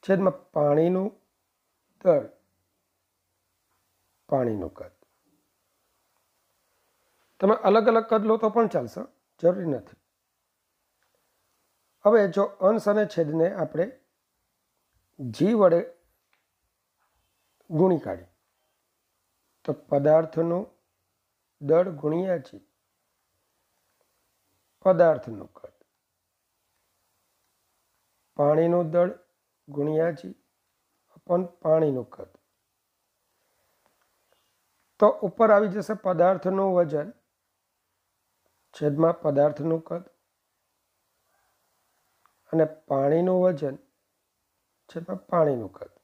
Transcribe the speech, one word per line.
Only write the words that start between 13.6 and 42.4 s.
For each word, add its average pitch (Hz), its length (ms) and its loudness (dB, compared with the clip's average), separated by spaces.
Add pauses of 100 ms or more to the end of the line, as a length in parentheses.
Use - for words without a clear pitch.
જી 143 340 -2
વડે 180 260 4 (1900)
ગુણી 170 360 0
કાઢીએ 90 240 -12 (1400)
તો 156 60 -6 (180)
પદાર્થનું 160 760 0 (960)
દળ 160 260 2 (140)
ગુણ્યા 165 460 -4
જી, - 160 -20 (2250)
પદાર્થનું 160 680 2
કદ, - 220 -20 (2500)
પાણીનું 160 540 0
દળ 175 200 0 (560)
ગુણ્યા 151 520 -4
જી 185 160 -18 (800)
upon 180 260 -2 (200)
પાણીનું 156 480 0
કદ. - 220 -18 (2750)
તો 208 80 6 (200)
ઉપર 220 240 0
આવી 202 220 2
જશે 208 220 -8 (100)
પદાર્થનું 185 720 0
વજન 156 320 -2 (1600)
છેદમાં 156 480 0
પદાર્થનું 147 680 -2
કદ 175 140 -10 (2500)